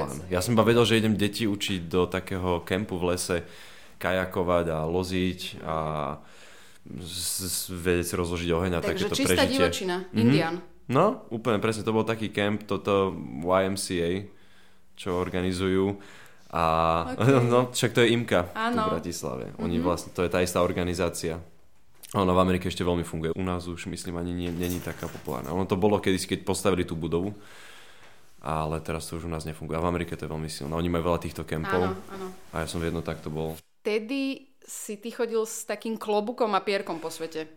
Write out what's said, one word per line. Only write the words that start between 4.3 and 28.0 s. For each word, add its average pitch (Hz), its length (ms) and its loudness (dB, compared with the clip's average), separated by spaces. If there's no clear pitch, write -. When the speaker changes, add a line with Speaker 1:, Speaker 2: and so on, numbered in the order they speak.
Speaker 1:
a 78 160 0
loziť 90 560 0
a 80 160 -4
s-, 87 440 -6
s-, 90 280 -4
vedieť 87 360 2
si 85 100 -2
rozložiť 87 340 0
oheň 85 240 2
a 85 80 2
Speaker 2:
Takže - 80 0
Speaker 1:
takéto - 120 0
Speaker 2:
čistá - 240 2
Speaker 1:
prežitie. - 180 2
Speaker 2:
divočina, 180 380 0
Speaker 1:
Mhm. - 120 -2
Speaker 2:
Indian. 156 360 6
Speaker 1:
No, 170 420 2
úplne 113 280 0
presne, 110 240 0
to 110 100 0
bol 110 140 4
taký 110 240 -2
kemp, 101 340 0
toto 98 480 2
Y 90 240 4
M 95 100 0
C 95 120 -4
A, 85 120 2
čo 90 240 -4
organizujú. 92 800 2
A 85 140 0
Speaker 2:
Ok. - 100 -6
Speaker 1:
<laughs> 123 320 6
no, 120 180 8
však 123 220 0
to 120 100 4
je 117 100 8
imka 110 340 2
tu - 80 -8
v 214 80 -4
Speaker 2:
Áno. 233 160 0
Speaker 1:
Bratislave. 82 580 -4
Oni 85 180 -2
Speaker 2:
Mhm. 82 80 2
Speaker 1:
vlastne, 85 280 0
to - 120 0
je 87 60 2
tá 90 100 2
istá 90 220 2
organizácia. 87 800 0
Ono 95 180 4
v 90 80 6
Amerike 92 300 4
ešte 87 160 -2
veľmi 87 180 2
funguje. 80 300 -4
U 92 100 -4
nás 90 240 -2
už, 87 220 -8
myslím, 87 280 -8
ani 87 160 -2
nie, 87 160 -2
není 87 300 -2
taká 82 300 -8
populárna. 65 420 -6
Ono 92 140 0
to 90 100 0
bolo 101 240 4
kedysi, 95 300 0
keď 92 160 -2
postavili 92 400 2
tú 85 100 -4
budovu, 85 400 -2